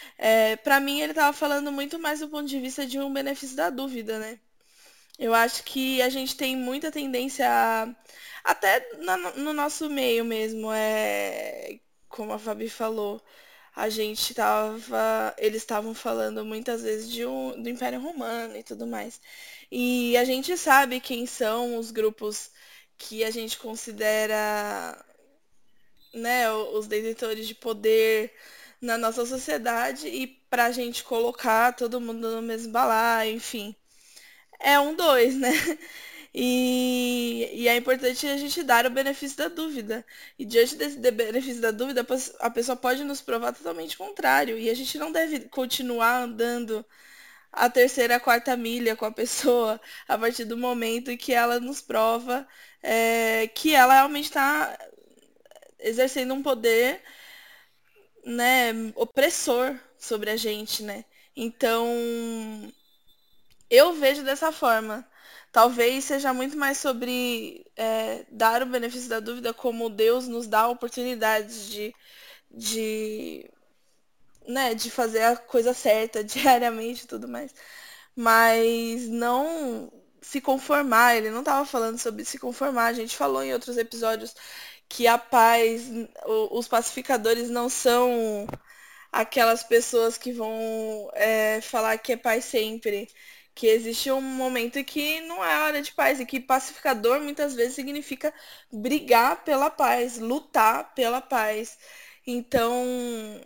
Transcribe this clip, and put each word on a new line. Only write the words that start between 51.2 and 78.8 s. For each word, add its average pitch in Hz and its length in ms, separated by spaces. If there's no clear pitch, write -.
ela 240 260
nos 254 220
prova, 233 640
é, 226 720
que 311 220
ela 254 200
realmente 285 360
tá 285 460
exercendo 254 540
um 269 100
poder, 240 580
né, 240 460
opressor 262 800
sobre 208 320
a 220 80
gente, 214 460
né? 208 220
Então, 233 520
eu 294 240
vejo 285 300
dessa 285 280
forma. 226 540
Talvez 240 540
seja 277 280
muito 269 240
mais 277 200
sobre, 247 880
é, 220 560
dar 226 320
o - 20
benefício 247 440
da 226 100
dúvida, 233 340
como 233 360
Deus 226 380
nos 233 200
dá 220 220
oportunidades 226 1000
de, 208 240
de, 214 1000
né, 247 260
de 226 160
fazer 220 340
a 233 140
coisa 240 360
certa 220 500
<laughs> - 0
diariamente 240 800
e - 40
tudo 226 200
mais. 254 260
Mas 226 920